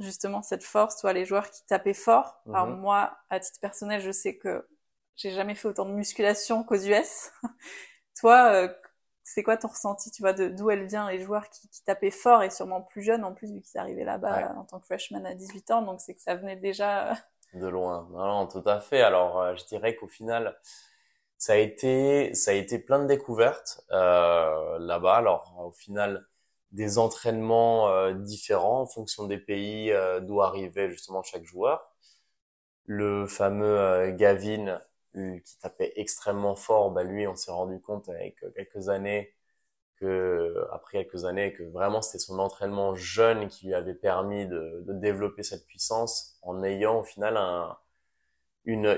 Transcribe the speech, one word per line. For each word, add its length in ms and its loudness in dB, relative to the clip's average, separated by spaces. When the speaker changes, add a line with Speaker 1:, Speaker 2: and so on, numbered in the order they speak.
Speaker 1:
justement, 420 -6
cette 220 -6
force, 340 2
toi, 160 0
les 120 -2
joueurs 240 -2
qui 160 -20
tapaient 280 0
fort ? 420 2
Alors, 140 2
Speaker 2:
Mhm. 100 -6
Speaker 1:
moi, 420 0
à 100 -2
titre 200 -10
personnel, 420 -6
je 100 -6
sais 260 -4
que 300 -6
j'ai 160 -8
jamais 220 -4
fait 140 -6
autant 180 -4
de 60 -8
musculation 720 0
qu'aux 120 0
U 160 2
S. 400 0
<laughs> 160 -10
Toi, 320 10
euh, 160 4
c'est 180 -4
quoi 140 2
ton 120 -6
ressenti, 420 -6
tu 120 -12
vois, 100 4
de, 160 0
d'où 220 -2
elle 160 0
vient, 240 -4
les 120 -4
joueurs 280 -4
qui, 180 -20
qui 160 -20
tapaient 260 0
fort 320 8
et 80 0
sûrement 320 -6
plus 200 -14
jeunes, 220 2
en 100 -6
plus, 180 -14
vu 100 -14
qu'ils 180 -14
arrivaient 240 -6
là-bas 320 -2
Speaker 2:
Ouais. 200 -4
Speaker 1:
en 80 -14
tant 160 -18
que 60 -20
freshman 380 -10
à 100 -10
dix-huit 360 -12
ans, 120 2
donc 180 -8
c'est 140 -12
que 80 -20
ça 140 -4
venait 200 -10
déjà, 560 -2
euh, 20 -2
Speaker 2:
De 120 -8
loin. 460 -4
Non, 140 -4
non, 200 0
tout 220 -8
à 120 4
fait. 220 2
Alors, 380 6
euh, 160 0
je 100 -14
dirais 300 -2
qu'au 120 -16
final, 500 -6
ça 160 2
a 20 8
été, 760 4
ça 180 2
a 20 6
été 240 -2
plein 220 2
de 60 0
découvertes, 840 2
euh, 840 4
là-bas. 380 2
Alors, 420 2
au 140 -12
final, 540 -6
des 260 -2
entraînements, 920 2
euh, 240 2
différents 680 0
en 40 -6
fonction 400 -10
des 120 -6
pays, 540 -4
euh, 280 2
d'où 220 -2
arrivait 480 -2
justement 320 -8
chaque 220 -12
joueur. 500 -2
Le 400 -2
fameux, 520 2
euh, 340 2
Gavin, 680 2
euh, 240 -8
qui 180 -20
tapait 380 -4
extrêmement 600 -4
fort, 340 2
bah, 140 -2
lui, 220 -4
on 100 -6
s'est 140 -10
rendu 300 -6
compte 280 -10
avec 280 -10
quelques 340 -12
années 460 -2
que, 760 -2
après 320 -8
quelques 200 -10
années, 300 -2
que 100 -14
vraiment 380 -2
c'était 160 -8
son 220 -10
entraînement 540 -2
jeune 540 2
qui 200 -16
lui 60 -2
avait 200 -4
permis 520 -2
de, 400 -8
de 80 -8
développer 500 -2
cette 220 -12
puissance 760 -6
en 220 -8
ayant 360 2
au 40 -6
final 320 -4
un, 420 -4
une, 220 -2